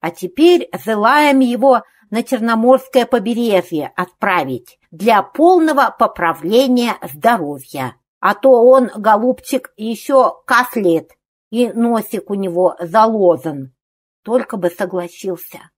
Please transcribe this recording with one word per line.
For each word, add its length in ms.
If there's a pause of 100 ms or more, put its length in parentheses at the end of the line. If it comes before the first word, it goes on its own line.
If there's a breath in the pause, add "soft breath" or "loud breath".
А 100
теперь 580 (160)
зылаем 560
его 420 (280 soft breath)
на 120
Черноморское 840
побережье 880
отправить 840 (120)
для 320
полного 760
поправления 1040
здоровья. 920 (240)
А 140
то 160 (140)
он, 320
голубчик, 800
еще 680
кашляет, 680 (380)
и 180
носик 600
у 40
него 460
заложен. 920 (480)
Только 340
бы 140
согласился. 1080